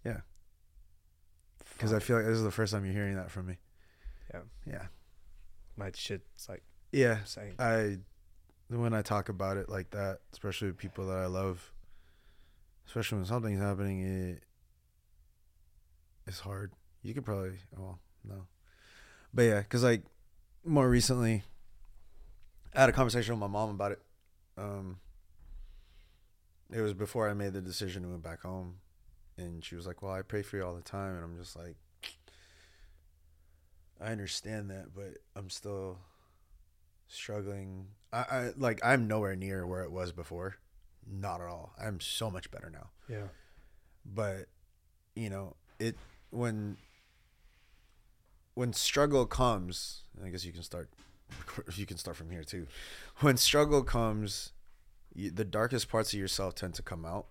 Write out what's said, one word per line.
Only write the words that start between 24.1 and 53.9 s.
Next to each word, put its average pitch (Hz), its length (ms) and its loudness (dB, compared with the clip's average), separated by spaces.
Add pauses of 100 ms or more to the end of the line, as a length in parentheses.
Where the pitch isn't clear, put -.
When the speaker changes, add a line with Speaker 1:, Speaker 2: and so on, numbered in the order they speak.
Speaker 1:
Um, 95 420 -8 (1700)
it 113 120 -2
was 104 120 2
before 104 360 0
I 104 40 0
made 101 200 -2
the 98 80 -4
decision 92 420 -6
to 90 60 -6
move 87 120 -8
back 82 200 -10
home. 92 400 -8 (560)
And 85 260 -8
she 85 120 -12
was 87 120 -10
like, 90 140 -10
"Well, 95 100 -6
I 95 100 -4
pray 104 200 -2
for 101 160 -6
you 95 80 -2
all 87 100 -6
the 85 60 -10
time." 98 340 -6
And 85 80 -8
I'm 85 140 -10
just 87 180 -14
like, 82 220 -14 (2250)
"I 107 120 -6
understand 104 580 -6
that, 92 240 -10
but 98 240 -12 (180)
I'm 98 140 -10
still 95 500 -6 (1080)
struggling." 98 800 -6 (240)
I, 113 80 -4
I, 123 380 -2
like, 120 260 2
I'm 123 240 6
nowhere 104 300 2
near 95 280 -2
where 90 180 -2
it 78 80 -6
was 90 200 -2
before. 87 460 -6 (500)
Not 98 340 -4
at 87 60 -6
all. 87 320 -10
I'm 101 220 -4
so - 280 -2
much 87 220 -8
better - 180 -10
now. 80 200 -14 (180)
Speaker 2:
Yeah. 104 200 -6 (800)
Speaker 1:
But, 98 420 -4 (680)
you 110 140 -4
know, 98 260 -6 (240)
it, 113 160 0 (360)
when, 107 460 -2 (1800)
when 123 180 0
struggle 139 520 6
comes, 101 800 0 (140)
and 92 80 -10
I 92 40 -6
guess 90 140 -6
you 87 80 -8
can 85 120 -12
start, 85 260 -10 (420)
<laughs> - 440 -8
you 98 100 -4
can 85 120 -8
start 82 200 -6
from 82 120 -10
here 85 140 -6
too. 120 240 -8 (500)
When 139 200 8
struggle 147 460 8
comes, 110 680 0 (640)